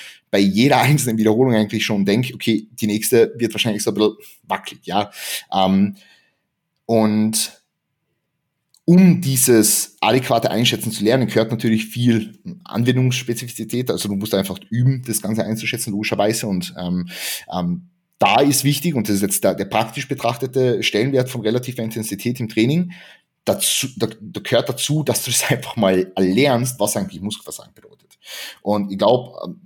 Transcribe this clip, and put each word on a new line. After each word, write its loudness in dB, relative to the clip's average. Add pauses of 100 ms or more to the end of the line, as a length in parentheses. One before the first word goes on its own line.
(320)
bei 2
jeder 4
einzelnen 2
Wiederholung 4
eigentlich 0
schon 0
denke, 0
okay, -2
die -6
nächste 2
wird -2
wahrscheinlich -2
so -2
ein -2
bisschen 2 (280)
wackelig, -8
ja. -2 (420)
Ähm, 2 (880)
und 0 (1200)
um 8
dieses 2
adäquate 2
Einschätzen -2
zu -6
lernen, 2
gehört 0
natürlich 0
viel 0 (240)
Anwendungsspezifität. -2
Also -4
du -2
musst -6
einfach -2 (100)
üben, 0
das -4
Ganze -4
einzuschätzen, -6
logischerweise. -2
Und, -4
ähm, -4 (480)
ähm, -4 (300)
da 4
ist 2
wichtig, 0
und -2
das 0
ist -2
jetzt -2
der, 2
der -4
praktisch -4
betrachtete -2
Stellenwert 0
von -8
relativer -4
Intensität -6
im -6
Training, 0 (540)
dazu, -2 (100)
da, -2 (120)
da -14
gehört 0
dazu, -2
dass -2
du -6
das 0
<laughs> -2
einfach -4
mal 2
lernst, 2
was -2
eigentlich -8
Muskelversagen -12
bedeutet. -20 (440)
Und -2
ich -6
glaub, 2 (280)